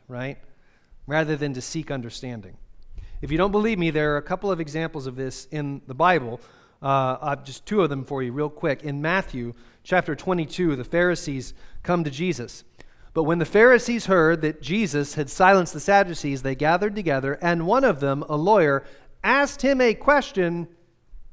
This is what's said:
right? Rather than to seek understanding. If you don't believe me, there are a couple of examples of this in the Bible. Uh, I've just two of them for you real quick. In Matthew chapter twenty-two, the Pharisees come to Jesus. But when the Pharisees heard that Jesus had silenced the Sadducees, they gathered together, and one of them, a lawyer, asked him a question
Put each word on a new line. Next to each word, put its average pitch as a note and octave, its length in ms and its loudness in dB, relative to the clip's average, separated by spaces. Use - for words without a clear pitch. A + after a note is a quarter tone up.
right? B2+ 300 -10
Rather D3+ 300 0
than C#3 180 -2
to B2+ 60 -8
seek D3+ 320 -8
understanding. A#2 640 -10
If C3+ 80 -6
you D#3 80 0
don't F#3+ 140 2
believe G#3+ 260 2
me, E3 120 2
there D3+ 240 2
are - 20 0
a C#3+ 60 -4
couple F#3+ 280 -4
of F3 80 0
examples D#3 480 -6
of B2+ 80 -8
this C3 380 -8
in C#3+ 340 -6
the C3 80 -12
Bible. C#3 460 2
Uh, C3+ 400 2
I've C#3 220 -4
just C3 200 -16
two G#3 160 0
of D#3 100 4
them C3+ 140 -6
for C3+ 200 -4
you A#2+ 80 -6
real D3 180 -2
quick. D3 320 -2
In C#3+ 180 -6
Matthew D3 540 -2
chapter E3+ 320 0
twenty-two, F3 580 -2
the B2 100 -6
Pharisees E3 680 -2
come F3 180 0
to D3+ 80 -4
Jesus. C3+ 540 -6
But D#3+ 80 0
when E3 160 2
the D#3+ 80 2
Pharisees A#3 600 6
heard E3 340 4
that D#3 200 -2
Jesus D3 540 -2
had C#3+ 160 -4
silenced F#3 420 6
the D3+ 60 -8
Sadducees, E3 640 0
they C3+ 140 -4
gathered F3+ 400 0
together, C#3+ 440 -2
and E3+ 240 0
one A#3+ 200 2
of E3+ 160 2
them, C#3 280 -2
a D3+ 80 -2
lawyer, D#3 480 4
asked C4 400 2
him C4 180 2
a A#3 140 4
question F3 720 0